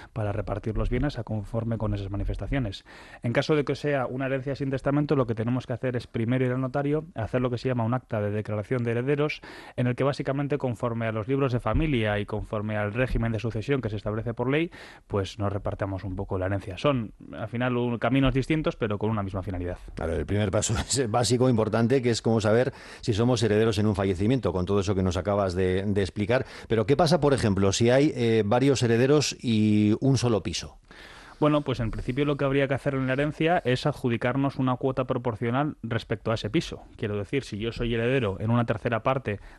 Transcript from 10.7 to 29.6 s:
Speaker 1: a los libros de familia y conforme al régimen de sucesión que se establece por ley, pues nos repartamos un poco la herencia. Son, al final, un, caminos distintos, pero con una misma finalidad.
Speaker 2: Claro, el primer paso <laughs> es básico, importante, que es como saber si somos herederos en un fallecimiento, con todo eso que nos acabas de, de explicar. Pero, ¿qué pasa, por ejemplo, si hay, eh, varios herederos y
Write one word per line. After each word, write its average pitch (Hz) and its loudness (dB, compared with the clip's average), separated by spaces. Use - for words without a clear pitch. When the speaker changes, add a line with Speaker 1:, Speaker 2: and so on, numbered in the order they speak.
Speaker 1:
a 110 -2
los 107 -4
libros 135 0
de 123 0
familia 110 0
y 104 -4
conforme 107 -4
al 104 -2
régimen 117 0
de 110 -2
sucesión 117 -2
que 110 -4
se 107 -6
establece 107 -4
por 120 -2
ley, 160 0
pues 98 -2
nos 101 0
repartamos 98 -6
un 95 -8
poco 98 -4
la 92 -2
herencia. 98 -4
Son, 127 0
al 90 -8
final, 123 -2
un, 120 -2
caminos 131 2
distintos, 156 0
pero 104 -2
con 104 -2
una 107 0
misma 95 -4
finalidad. 90 -6
Speaker 2:
Claro, 82 -4
el 80 -2
primer 101 2
paso 107 0
<laughs> 82 0
es 123 -2
básico, 120 4
importante, 113 4
que 120 2
es 110 0
como 113 2
saber 117 4
si 120 -2
somos 117 2
herederos 107 4
en 104 4
un 104 2
fallecimiento, 98 2
con 90 0
todo 101 2
eso 98 0
que 95 2
nos 92 0
acabas 98 0
de, 92 2
de 101 2
explicar. 104 0
Pero, 110 2
¿qué 139 4
pasa, 165 4
por 143 4
ejemplo, 98 4
si 117 4
hay, 139 6
eh, 113 2
varios 123 4
herederos 127 4
y 107 4